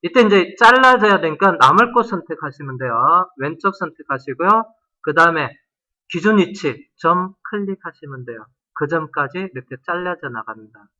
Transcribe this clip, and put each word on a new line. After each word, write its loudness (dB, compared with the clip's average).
이때 2
이제 4
잘라져야 6
되니까 0
남을 2
곳 2
선택하시면 -10
돼요. 0
왼쪽 -4
선택하시고요. -4
그 -6
다음에 2
기준 0
위치, -4
점 -2
클릭하시면 -12
돼요. -16
그 -6
점까지 -6
이렇게 -12
잘라져 -8
나갑니다. -16